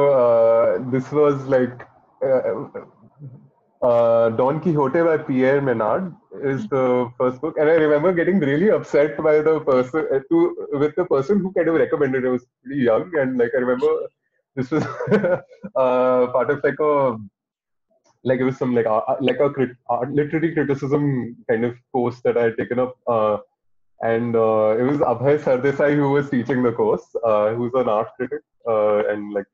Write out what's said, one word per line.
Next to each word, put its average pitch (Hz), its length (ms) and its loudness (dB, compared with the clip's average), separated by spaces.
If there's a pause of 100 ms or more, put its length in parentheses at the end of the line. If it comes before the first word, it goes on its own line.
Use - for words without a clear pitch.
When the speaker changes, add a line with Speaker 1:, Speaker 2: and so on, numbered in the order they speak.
(120)
Speaker 1:
uh, 117 800 2
this 131 200 -4
was, 143 340 2
like, 127 420 0 (360)
uh, 127 440 -2 (1120)
uh, 117 480 4
Don 127 320 0
Quixote 151 400 0
by 165 160 2
Pierre 139 440 2
Menard 131 520 -2 (300)
is 135 240 -4
Speaker 2:
Mm-hmm. 139 80 -4
Speaker 1:
the 123 420 0
first 127 240 -2
book. 160 180 -6
And 151 80 2
I 160 60 4
remember 156 400 2
getting 175 260 0
really 151 300 0
upset 151 480 0
by 156 240 2
the 156 200 2
person, 127 520 0
uh, 135 60 0 (100)
to, 170 440 0
with 147 220 0
the 180 100 -2
person 170 340 0
who 185 140 -4
kind 170 140 0
of 165 80 0
recommended 135 480 0
it. 127 40 0
I 127 40 0
was 123 140 -4 (180)
pretty 139 200 -6
young, 120 340 2
and, 131 220 0
like, 120 160 2
I 131 40 2
remember 127 280 0 (680)
this 127 140 -4
was, 156 140 0
<laughs> - 280 -6 (640)
uh, 127 600 2
part 127 160 0
of, 143 120 -4
like, 139 160 -2
a, 143 380 0 (1080)
like, 131 160 0
it 131 40 0
was 131 140 0
some, 123 180 -2
like, 117 100 2
uh, 110 140 0
uh, 127 200 -2
like, 127 200 0
a 143 100 2
crit-, 127 260 -4 (140)
uh, 120 220 -2
literary 151 420 -2
criticism 143 840 -2 (140)
kind 117 160 0
of 120 100 -4 (160)
course 120 320 -2
that 117 140 2
I 117 60 2
had 113 140 0
taken 120 220 -4
up. 127 160 -2 (120)
Uh, 107 300 2 (640)
and, 117 320 -2
uh, 110 440 2
it 123 40 0
was 143 140 0
Abhay 139 420 0
Sardesai 139 560 0
who 143 160 0
was 143 180 0
teaching 127 320 -2
the 120 100 2
course, - 440 -2 (100)
uh, 107 300 2
who's 120 180 -6
an 123 160 0
art 110 280 0
critic, 127 240 -8 (260)
uh, 107 400 2
and, 104 260 -6
like, 101 200 -4